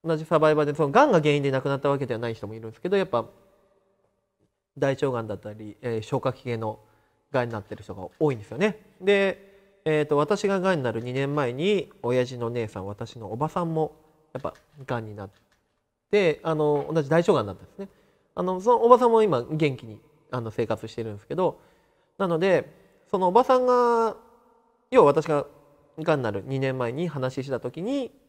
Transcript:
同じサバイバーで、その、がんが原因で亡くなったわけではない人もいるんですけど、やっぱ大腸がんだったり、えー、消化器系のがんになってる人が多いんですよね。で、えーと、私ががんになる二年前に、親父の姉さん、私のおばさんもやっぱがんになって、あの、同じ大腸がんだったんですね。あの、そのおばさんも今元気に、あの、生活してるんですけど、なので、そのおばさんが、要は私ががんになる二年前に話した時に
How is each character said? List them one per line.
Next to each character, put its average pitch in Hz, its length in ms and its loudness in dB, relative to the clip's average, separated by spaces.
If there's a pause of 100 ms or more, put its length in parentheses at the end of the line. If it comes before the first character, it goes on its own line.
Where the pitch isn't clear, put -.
同 160 120 0
じ 156 80 -6
サ 160 140 2
バ 151 120 6
イ 156 40 6
バ 151 80 4
ー 147 40 2
で、 143 80 -2
そ 156 100 2
の、 139 60 0
が 240 160 6
ん 285 40 2
が 185 80 6
原 147 140 4
因 143 100 2
で 139 80 0
亡 131 120 0
く 143 60 -4
な 139 100 0
っ - 20 -6
た 143 80 0
わ 139 100 2
け 135 80 -4
で 120 80 -4
は 113 60 -6
な 117 80 -4
い 113 60 -6
人 104 120 -12
も 107 80 -12
い 113 60 -14
る 113 60 -14
ん 110 40 -10
で 110 60 -20
す - 40 -20
け 175 80 -6
ど、 196 80 2
や 190 80 2
っ - 40 -4
ぱ 117 160 0 (1500)
大 139 160 0
腸 135 160 0
が 120 120 -4
ん 110 40 -8
だ 104 80 -6
っ 98 40 -10
た 107 140 -12
り、 107 300 -16
え 117 160 -2
ー、 110 40 -4
消 135 180 -4
化 127 120 -2
器 - 100 -16
系 120 140 -6
の 110 220 -6 (540)
が 127 100 0
ん 120 40 -2
に 117 60 -8
な 107 80 -8
っ - 20 -18
て - 120 -14
る - 80 -18
人 - 120 -14
が 92 140 -12 (120)
多 151 100 4
い 123 60 -4
ん - 20 -14
で 104 60 -16
す - 60 -20
よ 113 80 -10
ね。 202 200 0 (220)
で、 - 840 -2
え 156 180 2
ー - 20 0
と、 147 120 2
私 196 320 2
が 196 120 0
が 190 140 2
ん 160 40 0
に 135 40 -4
な 120 100 0
る 113 80 -4
二 123 120 -8
年 139 220 -2
前 131 180 0
に、 170 400 -2 (100)
親 123 240 2
父 127 100 -12
の 117 140 -4
姉 120 180 -4
さ 101 120 -10
ん、 95 60 -8
私 107 320 -10
の 104 140 -10
お 113 40 -6
ば 151 120 -2
さ 180 140 -4
ん 165 120 -2
も 160 220 -2 (360)
や 127 60 -10
っ 131 40 -10
ぱ - 120 -8 (300)
が 127 140 -6
ん 113 80 -8
に 104 100 -14
な 101 100 -12
っ 101 40 -18 (800)
て、 185 320 2
あ 160 120 -2
の、 147 380 0
同 160 100 0
じ 135 60 -6
大 165 140 4
腸 196 100 4
が 127 100 4
ん 104 40 -4
だ 98 60 -10
っ 92 40 -12
た - 80 -20
ん - 20 -20
で - 60 -20
す - 60 -20
ね。 196 100 -12 (480)
あ 180 60 -4
の、 185 180 -2
そ 214 100 2
の 233 140 6
お 240 40 6
ば 240 100 4
さ 247 80 2
ん 233 40 4
も 226 120 2
今 143 200 0
元 147 340 -4
気 117 100 -18
に、 107 140 -18 (300)
あ 127 100 -6
の、 113 100 -8
生 113 160 -4
活 110 200 -6
し - 80 -16
て 120 80 -8
る 110 80 -8
ん 104 40 -10
で 101 60 -16
す - 60 -20
け 143 80 -8
ど、 165 240 -2 (600)
な 151 100 -2
の 165 100 0
で、 175 320 2 (400)
そ 196 80 0
の 185 100 2
お 180 40 2
ば 233 100 6
さ 254 160 4
ん 254 80 2
が、 240 500 2 (760)
要 254 100 6
は 156 60 8
私 151 200 4
が 147 200 -2 (520)
が 160 160 0
ん 143 40 0
に 131 40 -4
な 113 80 0
る 98 160 -6
二 135 140 -4
年 131 180 -2
前 120 140 -2
に 165 160 -4
話 131 340 -4
し 135 80 -10
た 123 80 -4
時 131 240 -8
に 254 300 -4 (160)